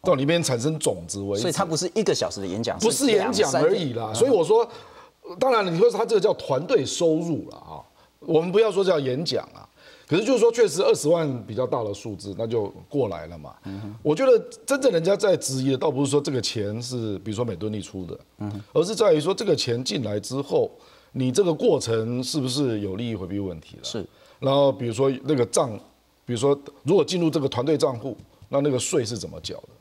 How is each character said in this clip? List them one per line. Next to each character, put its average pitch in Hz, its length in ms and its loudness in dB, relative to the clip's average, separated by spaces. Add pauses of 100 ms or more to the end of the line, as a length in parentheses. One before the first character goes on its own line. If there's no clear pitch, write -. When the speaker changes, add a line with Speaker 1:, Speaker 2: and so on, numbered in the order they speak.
Speaker 1:
到 175 140 4
你 135 80 0
那 - 20 0
边 170 160 2
产 127 180 0
生 151 200 -2
种 95 280 -2
子 101 140 -8
为 98 140 -4
止。 107 60 -2
Speaker 2:
所 180 80 0
以 151 40 -2
它 196 100 -2
不 160 140 -2
是 180 160 -2
一 220 100 0
个 170 100 2
小 - 140 0
时 101 140 -8
的 95 60 -6
演 98 140 -4
讲， 113 180 -4
Speaker 1:
不 220 100 2
是 262 220 2
演 208 200 2
讲 190 220 2
而 170 240 4
已 143 160 -4
啦。 - 0 -
Speaker 2:
是 - 0 -
两 110 200 -4
三 - 0 -
天。 - 20 -6
Speaker 1:
所 247 120 4
以 277 40 4
我 180 120 4
说， 220 240 4 (720)
当 254 120 4
然 214 220 2
你 165 40 0
说 233 120 6
它 214 160 0
这 220 100 0
个 196 40 6
叫 185 140 4
团 139 320 -2
队 185 200 2
收 160 320 2
入 170 340 -4
啦， - 60 -20
啊， - 220 -16 (400)
我 160 220 2
们 180 100 -4
不 202 80 4
要 220 120 4
说 190 120 0
叫 175 160 2
演 131 240 -2
讲 127 200 -4 (100)
啊。 - 100 -20 (440)
可 160 100 0
是 214 80 0
就 262 80 2
是 233 60 2
说， 233 120 6
确 233 160 4
实 160 160 -2
二 220 100 4
十 143 140 0
万 151 380 0
比 107 100 -10
较 123 100 0
大 123 180 -2
的 101 100 -4
数 101 240 -10
字， 98 200 -10
那 113 80 -4
就 110 220 -2 (220)
过 135 180 -2
来 82 200 -8
了 85 100 -14
嘛。 71 160 -16 (100)
Speaker 2:
嗯 98 180 -12
哼。 107 220 -14
Speaker 1:
我 147 100 2
觉 262 120 0
得 247 120 8 (280)
真 277 160 0
正 262 100 4
人 165 100 0
家 196 140 2
在 190 220 2
质 131 260 -4
疑 135 80 0
的， 127 60 0
倒 - 120 0
不 131 140 0
是 123 80 0
说 143 80 4
这 143 120 -2
个 123 100 -2
钱 107 400 -4
是， 117 380 -6
比 104 120 -8
如 98 40 -4
说 117 100 -2
美 107 100 -6
敦 107 160 -6
力 104 100 -6
出 92 240 -12
的， - 140 -12 (200)
Speaker 2:
嗯 104 120 -6
哼。 104 100 -10 (120)
Speaker 1:
而 156 100 4
是 208 100 -2
在 196 200 4
于 151 80 4
说 175 120 0
这 214 120 -4
个 170 100 4
钱 120 260 -2
进 139 220 -4
来 104 160 -4
之 131 220 -6
后， 139 280 0 (440)
你 127 180 0
这 190 120 2
个 170 100 2
过 160 260 2
程 117 420 -2
是 135 200 -4
不 127 80 -2
是 123 320 -2
有 95 160 -6
利 120 120 -4
益 113 60 -4
回 92 100 -8
避 98 140 -4
问 90 220 -6
题 - 160 -20
了？ - 60 -20
Speaker 2:
是。 107 220 -8 (340)
Speaker 1:
然 135 140 0
后 139 160 6
比 123 160 -4
如 117 60 -2
说 135 180 2 (140)
那 143 100 0
个 123 120 2
账， 120 340 -2 (460)
比 120 80 -4
如 110 60 -4
说 139 200 2 (240)
如 151 100 2
果 165 120 4
进 180 160 -2
入 160 80 2
这 151 100 0
个 131 80 0
团 123 180 -2
队 151 120 2
账 131 200 0
户， 120 200 -8 (320)
那 139 100 0
那 147 100 2
个 127 80 2
税 127 280 0
是 110 120 -6
怎 85 120 -10
么 80 100 -14
缴 - 160 -10
的？ - 140 -18 (120)